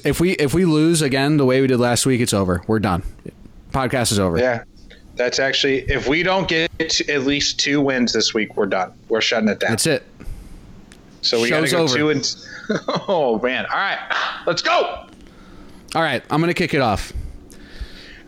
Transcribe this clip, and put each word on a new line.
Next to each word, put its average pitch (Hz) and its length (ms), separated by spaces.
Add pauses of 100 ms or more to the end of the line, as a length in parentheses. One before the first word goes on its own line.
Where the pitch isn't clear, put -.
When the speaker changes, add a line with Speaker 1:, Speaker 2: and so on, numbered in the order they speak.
Speaker 1:
if 180 160
we, 180 120
if 143 200
we 180 140
lose 156 340
again 143 380
the 139 80
way 131 160
we 135 60
did 127 120
last 120 240
week, 127 160
it's 117 140
over. 92 320
We're 110 140
done. 92 220 (720)
Podcast 127 400
is 104 60
over. 90 200
Speaker 2:
Yeah, 123 260 (500)
that's 123 240
actually, 135 400 (120)
if 120 180
we 156 140
don't 185 260
get 165 220 (200)
to - 180
at 147 140
least 143 380
two 147 200
wins 127 320
this 110 220
week, 107 220
we're 104 100
done. 95 260 (160)
We're 110 140
shutting 110 260
it 98 120
down. 104 100
Speaker 1:
That's 113 160
it. 147 160 (1200)
Speaker 2:
So 117 180
we 117 80
Speaker 1:
Show's 156 240
Speaker 2:
gotta 175 40
go 170 80
Speaker 1:
over. 131 120
Speaker 2:
two 151 140
and 139 260 (320)
<laughs> - 400
oh 139 340
man! 123 240
All - 100
right, 185 220 (480)
let's 170 160
go. - 440 (880)
Speaker 1:
All 160 80
right, 139 280
I'm 147 100
gonna 170 120
kick 170 220
it 151 80
off. 107 300 (1160)